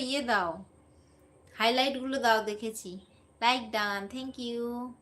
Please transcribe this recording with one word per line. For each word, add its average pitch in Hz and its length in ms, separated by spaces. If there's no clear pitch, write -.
ইয়ে 269 160
দাও, 202 280
হাইলাইটগুলো 262 640
দাও, 233 260
দেখেছি। 214 460
Like 240 300
done, 208 380
thank 262 300
you। 240 240